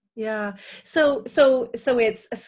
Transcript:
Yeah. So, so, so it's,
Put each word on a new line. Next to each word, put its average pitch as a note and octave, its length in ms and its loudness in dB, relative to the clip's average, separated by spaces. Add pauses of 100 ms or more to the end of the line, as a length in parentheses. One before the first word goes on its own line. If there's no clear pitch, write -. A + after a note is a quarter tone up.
(160)
Yeah. G#3+ 380 -6 (280)
So, D4 460 0
so, C4 480 4
so B3 240 -2
it's, G#3+ 260 -2 (220)